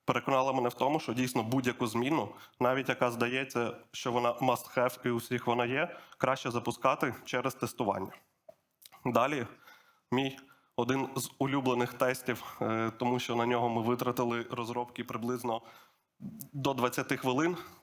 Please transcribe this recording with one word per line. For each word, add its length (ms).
переконало 480
мене 160
в 40
тому, 260
що 140
дійсно 300
будь-яку 440
зміну, 480
навіть 300
яка 220
здається, 640
що 200
вона 220
must 440
have 300
і 20
у 80
всіх 300
вона 180
є, 320
краще 340
запускати 640
через 300
тестування. 560
Далі 420
мій 280
один 400
з 240
улюблених 540
тестів, 680
е, 360
тому 220
що 160
на 100
нього 240
ми 120
витратили 720
розробки 520
приблизно 580
до 200
двадцяти 440
хвилин: 400